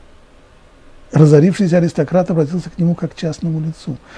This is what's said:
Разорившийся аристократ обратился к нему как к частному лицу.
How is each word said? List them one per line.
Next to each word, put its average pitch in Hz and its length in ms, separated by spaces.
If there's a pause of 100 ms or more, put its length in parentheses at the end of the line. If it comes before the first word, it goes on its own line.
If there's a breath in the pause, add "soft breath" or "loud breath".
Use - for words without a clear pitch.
(1120)
Разорившийся 160 640
аристократ 170 520
обратился 165 400
к - 80
нему 170 160
как 165 200
к - 20
частному 160 440
лицу. 156 380 (200 loud breath)